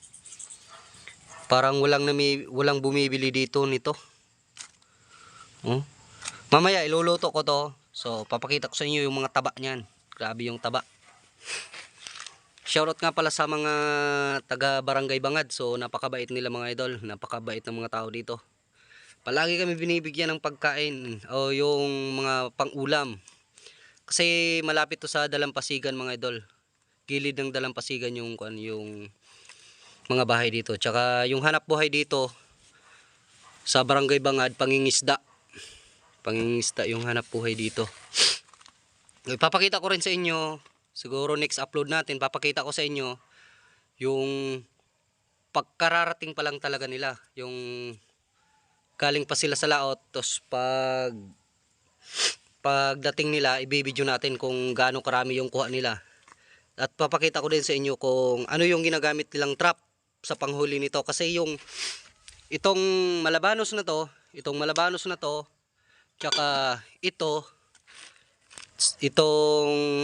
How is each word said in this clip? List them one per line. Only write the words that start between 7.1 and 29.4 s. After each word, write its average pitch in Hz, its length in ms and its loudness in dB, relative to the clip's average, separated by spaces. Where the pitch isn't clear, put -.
ko 156 80 2
to. 143 320 0
So, 113 400 -6
papakita 135 400 -2
ko - 80 -10
sa 156 80 -2
inyo 147 240 0
yung 135 80 -2
mga 135 160 -4
taba 131 240 0
niyan. 131 240 -6
Grabe 113 320 -8
yung 117 160 -8
taba. 120 240 -2
Shoutout 156 320 0
nga 165 80 2
pala 156 240 2
sa 151 160 0
mga 151 240 0
taga 135 400 2
Barangay 135 320 0
Bangad. 139 320 0
So, 123 240 -4
napakabait 123 560 -6
nila, 123 240 -4
mga 120 240 -6
idol. 127 140 -4
Napakabait 113 640 -8
ng 113 160 -6
mga 113 160 -6
tao 113 160 -6
dito. 117 320 -10
Palagi 165 320 2
kami 175 160 0
binibigyan 160 640 0
ng - 20 -12
pagkain 143 760 -4
o 135 160 0
yung 139 720 0
mga 131 320 0
pang-ulam. 139 640 -2
Kasi 170 560 2
malapit 156 400 0
to 156 80 -8
sa 147 160 0
Dalampasigan, 143 720 -2
mga 127 240 -6
idol. 117 240 -6
Gilid 139 320 -2
ng 135 80 -2
Dalampasigan 127 640 -4
yung, 117 240 -8
kung 110 160 -10
ano, 107 80 -10
yung 107 480 -10